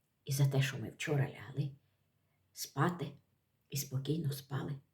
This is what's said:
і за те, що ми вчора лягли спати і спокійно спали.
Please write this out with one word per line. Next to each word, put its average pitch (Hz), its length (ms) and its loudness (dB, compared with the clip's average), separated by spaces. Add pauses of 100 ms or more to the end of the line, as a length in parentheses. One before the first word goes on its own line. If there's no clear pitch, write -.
(260)
і 139 60 -4
за 135 140 6
те, 135 160 6
що 123 160 0
ми 107 120 -4
вчора - 400 2
лягли - 400 -4 (840)
спати 160 540 0 (640)
і - 80 -4
спокійно 139 540 -2
спали. 151 440 -4 (180)